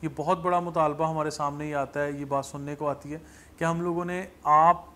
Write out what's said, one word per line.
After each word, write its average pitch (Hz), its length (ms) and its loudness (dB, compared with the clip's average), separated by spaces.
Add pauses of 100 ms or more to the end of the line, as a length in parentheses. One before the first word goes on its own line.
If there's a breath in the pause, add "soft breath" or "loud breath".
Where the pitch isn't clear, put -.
ये 160 60 -2
बहुत 156 280 0
बड़ा 175 240 2
मुतालबा 160 460 0
हमारे 156 240 0
सामने 147 340 -4
ही 151 80 -6
आता 139 260 -2
है, 143 200 -2
ये 143 60 -6
बात 139 200 -2
सुनने 143 300 -8
को 147 100 -6
आती 143 260 -4
है 160 100 -10 (380 loud breath)
कि 165 60 -2
हम 165 160 0
लोगों 175 240 -2
ने 180 260 -6 (140)
आप 160 500 6